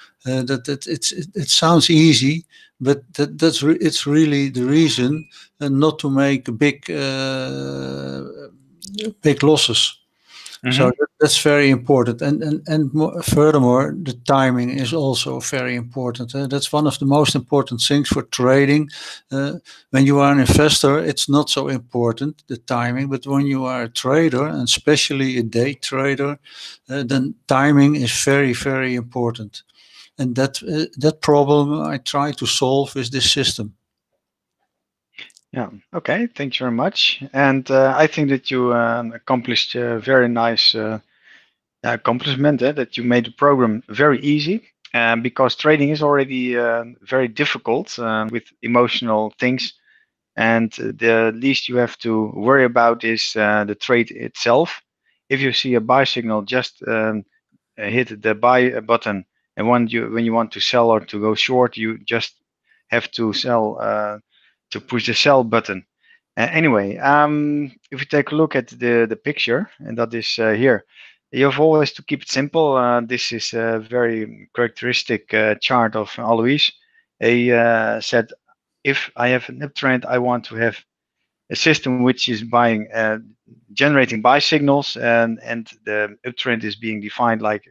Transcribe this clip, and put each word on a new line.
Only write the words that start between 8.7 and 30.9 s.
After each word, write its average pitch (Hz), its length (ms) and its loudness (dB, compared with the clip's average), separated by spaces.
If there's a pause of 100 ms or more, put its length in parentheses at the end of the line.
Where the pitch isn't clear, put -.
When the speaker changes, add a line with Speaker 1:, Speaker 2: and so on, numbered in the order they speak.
Speaker 1:
big 143 220 2
losses. - 560 2 (680)
Speaker 2:
Mm-hmm. 127 60 -2
Speaker 1:
So 127 160 2
that, 127 200 -2 (120)
that's 151 240 2
very 147 260 4
important. 123 540 2
And, 147 180 -2
and, 156 260 -4
and 156 240 -2
mo-, 156 300 -2
furthermore, 147 800 4
the 139 120 -6
timing 127 580 2
is 131 240 -4
also 135 440 -2
very 123 360 -6
important. 120 580 -8
Uh, 139 140 -6
that's 139 260 -4
one 151 140 2
of 139 100 -2
the 143 80 -4
most 143 300 4
important 127 460 -2
things 143 260 0
for 131 160 -2
trading. 139 680 2 (420)
Uh, 139 280 -4 (320)
when 135 160 6
you 143 140 4
are 143 100 6
an 143 80 4
investor, 147 580 4
it's 160 320 -4
not 143 220 2
so 139 160 -4
important, 123 800 -4
the 123 100 -10
timing, 123 520 -4
but 139 180 -6
when 139 180 0
you 135 200 -2
are 127 180 -6
a 117 60 -8
trader, 139 580 0
and 151 160 -4
especially 135 760 0
a 120 60 0
day 117 320 -2
trader, 139 640 -4 (500)
uh, 139 140 -6
then 131 320 -2 (100)
timing 143 500 4
is 127 280 -2
very, 139 300 2
very 131 420 -4
important. 120 680 -6 (560)
And 127 200 -4
that, - 260 -2
uh, 156 220 -4 (160)